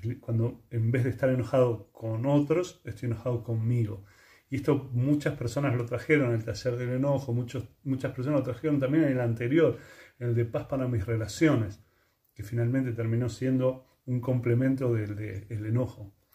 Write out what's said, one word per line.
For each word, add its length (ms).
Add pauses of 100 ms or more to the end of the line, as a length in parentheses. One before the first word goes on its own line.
el, 180
cuando 500
en 220
vez 120
de 60
estar 200
enojado 600
con 360
otros, 580
estoy 220
enojado 360
conmigo. 640 (460)
Y 60
esto 360
muchas 460
personas 360
lo 120
trajeron 480
al 100
taller 320
del 140
enojo, 420
muchos, 340 (160)
muchas 300
personas 280
lo 40
trajeron 340
también 260
en 80
el 80
anterior, 580 (400)
en 100
el 60
de 100
paz 220
para 200
mis 200
relaciones, 760 (520)
que 80
finalmente 500
terminó 380
siendo 560 (180)
un 160
complemento 720
del 240
de 320
el 160
enojo. 500 (200)